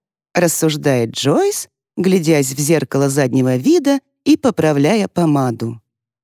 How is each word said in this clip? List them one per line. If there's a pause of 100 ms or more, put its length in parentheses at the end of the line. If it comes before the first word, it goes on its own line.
(340)
рассуждает
Джойс, (280)
глядясь
в
зеркало
заднего
вида (240)
и
поправляя
помаду. (420)